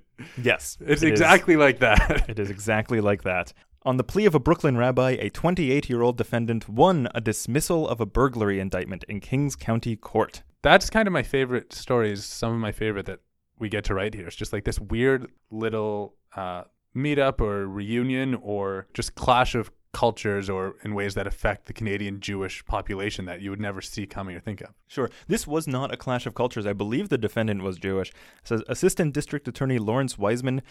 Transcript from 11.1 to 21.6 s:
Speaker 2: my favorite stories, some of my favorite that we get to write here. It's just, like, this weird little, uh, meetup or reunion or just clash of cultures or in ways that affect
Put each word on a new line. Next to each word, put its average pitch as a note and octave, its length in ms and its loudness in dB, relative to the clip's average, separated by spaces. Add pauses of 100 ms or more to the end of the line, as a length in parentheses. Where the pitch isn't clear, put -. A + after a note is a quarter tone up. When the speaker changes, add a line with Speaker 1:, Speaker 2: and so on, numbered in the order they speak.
Speaker 2:
my D3+ 120 2
favorite B2+ 500 0
stories, G#2+ 500 0
some - 300 -4
of A#2 60 -2
my G#2+ 120 -2
favorite G2+ 360 -4
that F#2+ 140 -10 (360)
we A2 100 -4
get G#2 180 -2
to G2+ 100 0
write G2+ 180 -2
here. F#2+ 140 -12
It's - 80 -14
just, - 180 -8
like, G#2 120 -2
this A2+ 140 -2
weird B2 520 0 (180)
little, G#2+ 680 -4 (180)
uh, F2+ 300 -8 (300)
meetup C#3 460 0
or G2+ 260 -2
reunion A#2+ 680 -2
or G2 580 -4
just - 220 -6
clash B2 400 4
of A2+ 160 -4 (220)
cultures G2+ 560 0
or F#2+ 260 -4 (100)
in G#2+ 80 -6
ways G2+ 220 -4
that G2 120 -4
affect - 380 -4